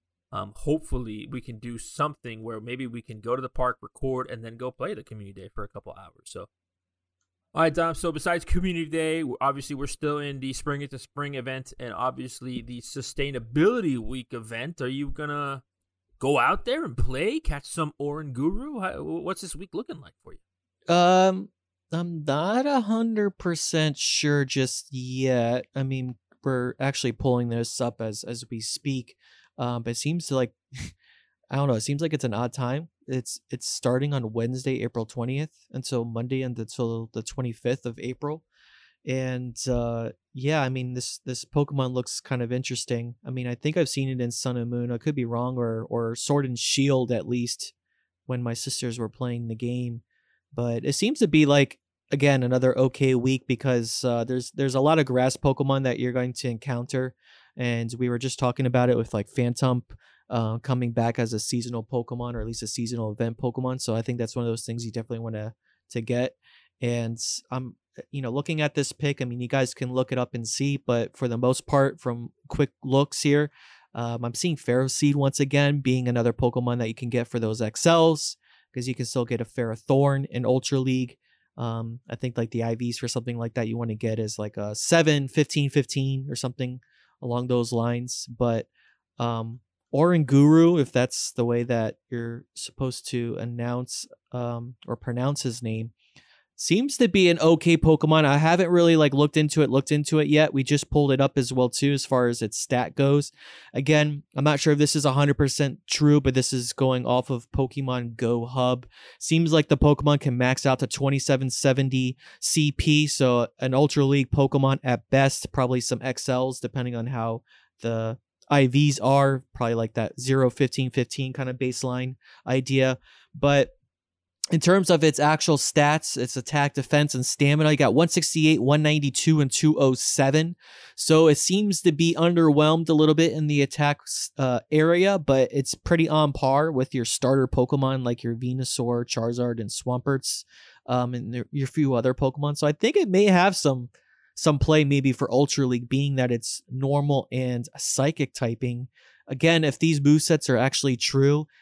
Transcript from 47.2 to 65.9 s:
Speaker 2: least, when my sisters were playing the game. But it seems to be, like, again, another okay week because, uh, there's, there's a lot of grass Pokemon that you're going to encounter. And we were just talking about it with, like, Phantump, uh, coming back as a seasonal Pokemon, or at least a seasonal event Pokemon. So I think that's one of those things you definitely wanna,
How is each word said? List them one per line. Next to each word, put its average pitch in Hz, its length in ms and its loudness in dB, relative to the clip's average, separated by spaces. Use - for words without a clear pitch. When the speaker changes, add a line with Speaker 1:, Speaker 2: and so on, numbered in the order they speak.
Speaker 2:
least, 120 460 -6
when 123 180 -6
my 117 100 -4
sisters 120 460 -6
were 113 100 -4
playing 120 380 -6
the 113 80 -6
game. 120 460 -6
But 117 300 -4
it 139 100 -2
seems 247 260 -2
to 220 80 2
be, 151 180 6
like, 143 340 2
again, 139 320 2
another 127 340 2
okay 131 380 2
week 127 320 0
because, 120 560 -2
uh, 120 220 0
there's, 127 260 -6
there's 135 240 -2
a 135 60 2
lot 156 180 6
of 147 60 4
grass 127 320 2
Pokemon 135 460 0
that 127 160 0
you're 123 120 -2
going 123 220 -4
to - 160 -6
encounter. 123 680 -6
And 120 420 -2
we 123 120 0
were 120 100 0
just 127 180 -4
talking 127 280 0
about 123 240 4
it 120 80 4
with, 117 160 -4
like, 104 160 -4
Phantump, 123 540 0
uh, 113 280 -2
coming 123 340 -2
back 117 260 0
as 113 140 -2
a 110 80 -4
seasonal 117 440 -6
Pokemon, 120 500 -6
or 117 80 -6
at 107 40 -6
least 113 160 -10
a 110 60 -10
seasonal 113 460 -6
event 117 240 -4
Pokemon. 127 420 -4
So 113 160 -4
I 113 60 -2
think 120 180 -6
that's 113 160 -6
one 123 80 -4
of 117 80 -2
those 113 140 -6
things 117 200 -8
you 113 60 -8
definitely 113 280 -8
wanna, 110 360 -10